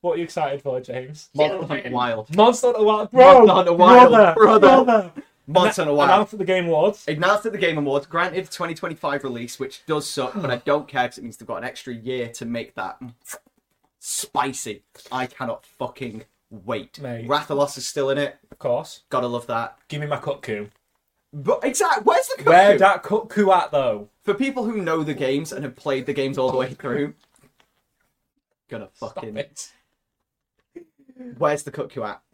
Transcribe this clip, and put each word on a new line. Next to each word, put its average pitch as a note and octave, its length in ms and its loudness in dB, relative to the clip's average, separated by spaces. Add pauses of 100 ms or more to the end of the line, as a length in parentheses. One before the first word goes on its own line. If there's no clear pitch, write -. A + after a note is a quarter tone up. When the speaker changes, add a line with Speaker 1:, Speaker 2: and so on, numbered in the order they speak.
Speaker 1:
What F3 120 -2
are - 40 -4
you E3+ 60 -4
excited D3 380 -6
for, B2+ 180 -6
James? B2+ 540 -14
Speaker 2:
Monster D3+ 320 -2
Hunter B2+ 240 -8
Wild. B2 460 -4
Speaker 1:
Monster A#3+ 320 4
Hunter A3 160 0
Wild, G#3+ 260 0
bro. B3+ 360 10
Speaker 2:
Monster F#3 80 6
Hunter F3+ 180 2
Wild, F#3 380 10
Speaker 1:
Brother, G#3 260 8
Speaker 2:
brother. A3 480 8
Speaker 1:
brother. G#3+ 280 0 (340)
Speaker 2:
Monster F3+ 360 0
Hunter D3 120 -2
Wild. C#3+ 160 2
Speaker 1:
Announced D#3 240 2
at G#3 60 -14
the F3+ 40 -4
Game F3+ 220 -2
Awards. E3+ 420 0
Speaker 2:
Announced F#3+ 380 -2
at A3 60 -6
the G3+ 60 -10
Game E3 200 -2
Awards. C#3+ 280 -4
Granted, F3 440 -6
twenty E3+ 240 -10
twenty-five D3+ 500 -8
release, A#2+ 340 -10
which - 280 -12
does D3+ 220 -4
suck, B2+ 260 -8
but F3 160 -6
I A#2+ 60 -4
don't D3 300 -4
care B2+ 220 -4
'cause - 100 -14
it - 60 -18
means A2+ 140 -18
they've A2 100 -20
got A2 100 -10
an A#2 60 -12
extra B2+ 300 -14
year A#2 340 -10
to - 160 -14
make A#2 300 -10
that - 260 -12 (1000)
spicy. - 840 -8 (280)
I B2+ 160 -6
cannot A#2+ 380 -12
fucking - 600 -14 (260)
wait. G#2+ 500 -12
Speaker 1:
Mate. A#2+ 280 -12
Speaker 2:
Rathalos C#3+ 500 -4
is B2+ 80 -12
still C3+ 240 -4
in C#3 80 -2
it. C#3+ 180 -6 (140)
Speaker 1:
Of - 80 -20
course. - 500 -6
Speaker 2:
Gotta A#2+ 200 -4
love A#2+ 180 -8
that. A#2 320 -8 (100)
Speaker 1:
Give D3 140 -10
me D3 60 -8
my C#3+ 100 -4
Kutku. G#2+ 500 -10 (640)
Speaker 2:
But D3 320 -4
exact, B3+ 400 -2
where's C5 240 2
the - 140 -10
Kutku? - 40 -2
Speaker 1:
Where G3 300 6
that F#3+ 260 2
Kutku G#3 540 0
at, - 140 -2
though? A2+ 400 -4 (120)
Speaker 2:
For G3+ 120 -2
people C4 300 -4
who G#3+ 180 -6
know D#3+ 200 -2
the D3+ 120 -6
games C#3 360 -4
and C3+ 140 -12
have B2+ 120 -12
played C3+ 280 -6
the D3 80 -8
games C3+ 240 -6
all C3 140 -2
the B2+ 80 -2
way B2+ 160 -4
through, C#3+ 400 -6 (1500)
gonna G#2+ 240 -16
Speaker 1:
Stop - 220 -16
Speaker 2:
fucking A2+ 240 -14
Speaker 1:
it. - 340 -16 (1700)
Speaker 2:
Where's D3 240 -2
the C#3+ 80 -16
Kutku B2 360 -10
at? G2+ 140 -14 (140)